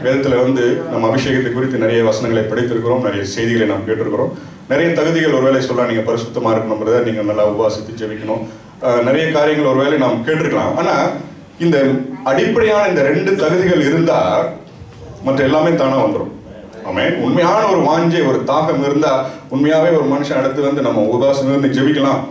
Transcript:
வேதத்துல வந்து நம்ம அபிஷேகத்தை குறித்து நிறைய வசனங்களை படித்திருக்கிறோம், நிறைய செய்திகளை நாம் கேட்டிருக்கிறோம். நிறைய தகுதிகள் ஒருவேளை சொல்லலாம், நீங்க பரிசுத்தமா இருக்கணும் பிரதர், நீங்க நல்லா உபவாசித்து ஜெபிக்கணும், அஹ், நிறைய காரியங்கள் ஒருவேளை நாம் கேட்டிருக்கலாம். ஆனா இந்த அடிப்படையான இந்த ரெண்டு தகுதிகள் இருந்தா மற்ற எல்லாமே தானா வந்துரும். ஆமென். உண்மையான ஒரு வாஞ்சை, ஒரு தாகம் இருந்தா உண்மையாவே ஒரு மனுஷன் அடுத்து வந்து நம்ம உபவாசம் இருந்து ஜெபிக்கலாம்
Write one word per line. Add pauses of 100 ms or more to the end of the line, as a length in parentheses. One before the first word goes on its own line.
வேதத்துல
வந்து (100)
நம்ம
அபிஷேகத்தை
குறித்து
நிறைய
வசனங்களை
படித்திருக்கிறோம்,
நிறைய
செய்திகளை
நாம்
கேட்டிருக்கிறோம். (380)
நிறைய
தகுதிகள்
ஒருவேளை
சொல்லலாம்,
நீங்க
பரிசுத்தமா
இருக்கணும்
பிரதர்,
நீங்க
நல்லா
உபவாசித்து
ஜெபிக்கணும், (360)
அஹ்,
நிறைய
காரியங்கள்
ஒருவேளை
நாம்
கேட்டிருக்கலாம்.
ஆனா (520)
இந்த (400)
அடிப்படையான
இந்த
ரெண்டு
தகுதிகள்
இருந்தா (760)
மற்ற
எல்லாமே
தானா
வந்துரும். (540)
ஆமென்.
உண்மையான
ஒரு
வாஞ்சை,
ஒரு
தாகம்
இருந்தா (220)
உண்மையாவே
ஒரு
மனுஷன்
அடுத்து
வந்து
நம்ம
உபவாசம்
இருந்து
ஜெபிக்கலாம் (100)